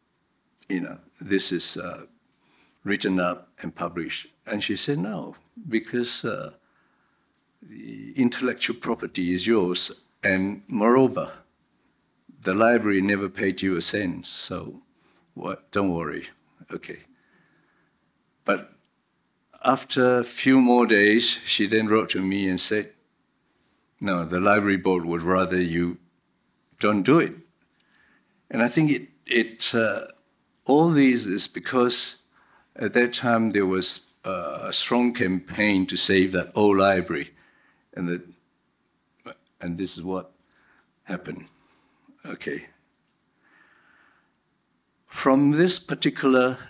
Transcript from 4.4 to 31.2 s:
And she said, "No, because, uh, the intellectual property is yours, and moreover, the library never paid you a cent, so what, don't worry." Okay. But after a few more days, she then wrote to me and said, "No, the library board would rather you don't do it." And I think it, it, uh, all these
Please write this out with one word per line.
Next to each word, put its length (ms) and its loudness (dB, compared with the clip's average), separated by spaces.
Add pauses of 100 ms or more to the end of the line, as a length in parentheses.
And 180 -6
she 140 -4
said, 220 -4
"No, 380 -8 (300)
because, 560 -4
uh, 300 -8 (1080)
the 500 -18
intellectual 640 0
property 560 -4
is 140 0
yours, 440 2 (320)
and 440 0
moreover, 680 2 (1080)
the 120 -2
library 460 4
never 300 0
paid 320 -4
you 140 0
a 40 -2
cent, 460 -4
so 560 -10 (500)
what, 400 -10
don't 220 0
worry." 340 -8 (420)
Okay. 340 -16 (1400)
But 300 -4 (920)
after 540 2
a 60 -2
few 360 4
more 260 6
days, 600 4
she 200 0
then 200 0
wrote 240 0
to 100 -4
me 280 0
and 120 -2
said, 320 -4 (1080)
"No, 280 -4
the 140 -2
library 360 4
board 300 0
would 160 -4
rather 380 0
you 360 -2 (800)
don't 240 2
do 160 4
it." 160 0 (1160)
And 120 -2
I 60 2
think 220 2
it, 180 -4 (180)
it, 480 -2
uh, 320 -2 (580)
all 260 4
these 360 4